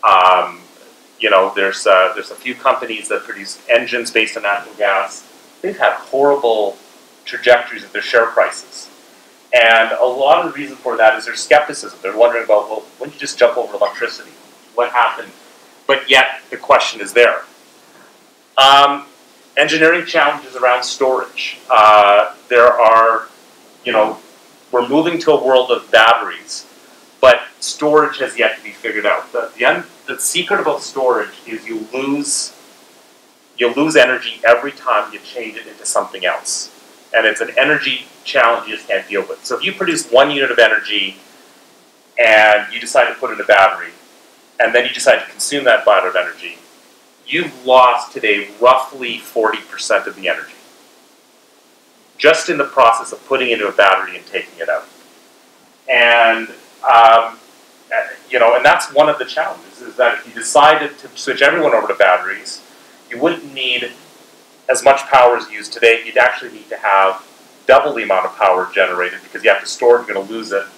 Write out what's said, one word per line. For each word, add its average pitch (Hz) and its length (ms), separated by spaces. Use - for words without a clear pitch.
Um, 92 580
you 110 100
know, 95 260
there's, 98 320
uh, 95 260
there's - 180
a 101 40
few 123 200
companies 113 520
that 104 160
produce 98 360
engines 120 420
based 110 240
on 101 80
natural 101 320
gas. 98 480
They've 190 160
had - 160
horrible 120 840
trajectories 117 580
of - 100
their 104 80
share 117 260
prices. - 600
And 113 380
a - 140
lot 135 400
of - 60
the 139 80
reason 131 160
for 117 220
that 110 200
is - 80
their 117 100
skepticism. - 680
They're 98 140
wondering 117 280
about, 104 260
"Well, 110 140
wouldn't 147 160
you - 40
just - 180
jump 123 200
over 110 180
electricity? - 560
What 120 160
happened?" - 400
But 135 220
yet, 131 400
the - 80
question - 440
is 98 120
there. 117 300
Um, 143 500
engineering 160 480
challenges 147 500
around 123 280
storage. - 760
Uh, 104 640
there 120 320
are, 113 480
you 123 80
know, 107 280
we're 123 160
moving 160 320
to 156 120
a 135 120
world 127 260
of - 220
batteries, 110 720
but 127 220
storage 151 600
has 120 180
yet 110 200
to - 60
be 107 80
figured 104 340
out. - 280
The, - 240
the, 120 80
un-, 170 180
the 135 100
secret 202 440
about 147 200
storage 123 520
is 110 220
you 110 260
lose, 139 600
you 120 160
lose 147 240
energy 123 480
every 120 260
time 110 400
you 101 80
change 110 380
it 113 100
into 104 180
something 98 400
else. - 460
And 110 120
it's 107 160
an 117 160
energy 135 500
challenge 117 460
you 107 80
just - 100
can't 98 220
deal 101 180
with. - 180
So 120 120
if - 80
you 190 80
produce 165 360
one 139 220
unit 135 200
of 117 80
energy 104 580
and 107 540
you 117 80
decide 117 300
to - 60
put 120 160
in 107 100
a - 20
battery, 98 460
and 117 140
then 120 120
you - 80
decide 117 260
to - 100
consume 139 360
that 113 180
vat 98 220
of 92 100
energy, 87 440
you've 143 400
lost 123 480
today 104 380
roughly 127 560
forty 110 420
percent - 480
of 92 80
the 95 140
energy, - 240
just 156 300
in 160 100
the 143 80
process - 460
of - 160
putting 127 220
it 117 40
into 107 140
a 95 40
battery 95 440
and 85 120
taking - 320
it 82 100
out. 76 180
And, 117 600
um, 117 500
you 123 100
know, 117 160
and 123 80
that's 151 300
one 147 160
of 147 80
the 131 80
challenges, - 560
is 113 140
that 123 240
if - 80
you 113 60
decided 147 680
to - 180
switch 131 240
everyone 151 320
over 110 140
to 101 80
batteries, 95 640
you - 80
wouldn't 147 360
need 123 380
as 131 140
much 139 240
power 123 300
as 110 120
used 104 240
today. 117 320
You'd 113 120
actually 127 340
need 107 180
to 107 80
have 98 480
double 135 280
the 113 100
amount 95 220
of - 120
power 92 360
generated 90 500
because 104 200
you 110 60
have 98 120
to - 60
store 120 320
it, 117 80
you're 104 80
gonna 98 140
lose 110 220
it. 98 140